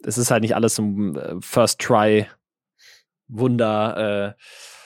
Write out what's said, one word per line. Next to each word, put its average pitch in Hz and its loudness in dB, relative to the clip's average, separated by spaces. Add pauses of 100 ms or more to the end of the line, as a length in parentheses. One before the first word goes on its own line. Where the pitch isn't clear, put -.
es 117 -4
ist 120 0
halt 113 2
nicht 113 0
alles 113 2
so 110 -2
ein, 101 -2
äh, 71 -10
First - 0
Try 107 4 (1000)
Wunder, 107 -2
äh, - -20 (440)